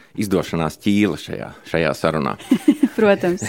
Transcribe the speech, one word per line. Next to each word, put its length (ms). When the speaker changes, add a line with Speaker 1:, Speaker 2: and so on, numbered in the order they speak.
Speaker 1:
izdošanās 640
ķīla 320
šajā, 340
šajā 320
sarunā. 400
Speaker 2:
<laughs> 320
Protams. 500